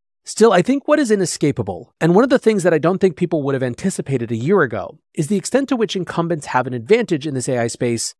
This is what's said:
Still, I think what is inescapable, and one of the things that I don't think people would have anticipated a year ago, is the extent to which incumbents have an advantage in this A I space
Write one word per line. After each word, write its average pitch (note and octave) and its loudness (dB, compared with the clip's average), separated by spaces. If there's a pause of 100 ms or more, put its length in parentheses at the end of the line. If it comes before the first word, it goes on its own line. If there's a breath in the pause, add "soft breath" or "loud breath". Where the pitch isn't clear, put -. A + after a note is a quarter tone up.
(240)
Still, G#3+ 4
I F3+ 4
think C4+ 0
what D4+ 4
is B3+ 0
inescapable, C#3 -2
and E3+ 4
one A3+ 6
of C4 0
the C4+ 4
things G#3+ 2
that E3+ 4
I D3+ 2
don't F3 0
think F#3+ 2
people E3 -2
would C3+ -2
have C3 -2
anticipated B2 -4
a A#2 -2
year D#3+ 2
ago, G#2+ -6 (160)
is D3+ -4
the G#3 0
extent C4 -2
to C4+ 0
which G#3+ -2
incumbents E3+ -4
have B2+ 0
an B2+ -6
advantage D#3 0
in C#3+ -6
this B2+ -4
A B2 0
I A#2 0
space A#2 -4